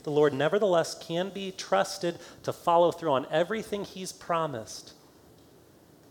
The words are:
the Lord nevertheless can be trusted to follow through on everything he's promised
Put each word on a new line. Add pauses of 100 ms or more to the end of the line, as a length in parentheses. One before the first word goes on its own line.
the
Lord
nevertheless
can
be
trusted (240)
to
follow
through
on
everything
he's
promised (1160)